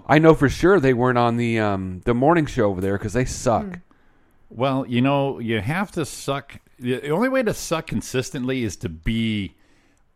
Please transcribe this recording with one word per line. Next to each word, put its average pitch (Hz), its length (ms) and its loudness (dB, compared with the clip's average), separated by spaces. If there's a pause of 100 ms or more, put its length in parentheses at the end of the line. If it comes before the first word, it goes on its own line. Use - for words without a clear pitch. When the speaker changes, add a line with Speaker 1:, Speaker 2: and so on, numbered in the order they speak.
Speaker 1:
I 151 120 4
know 160 160 8
for 143 120 4
sure 175 320 4
they 131 140 4
weren't 120 240 2
on 117 200 2
the, 117 220 0
um, 95 460 -2
the 120 80 2
morning 147 320 4
show 110 240 2
over 92 100 -2
there 98 200 0
'cause 101 140 -6
they 127 120 0
suck. - 400 -2
Speaker 2:
Hmm. - 80 -10 (760)
Speaker 3:
Well, 135 380 -2
you 120 140 0
know, 139 380 0
you 113 200 -2
have 156 340 -4
to 165 120 -4
suck. - 560 -8 (180)
The, 123 220 -2
the 143 80 -8
only 202 180 0
way 262 160 0
to 208 100 0
suck - 340 -4
consistently 127 760 -4
is 104 140 -4
to - 100 -10
be, 107 680 -4 (600)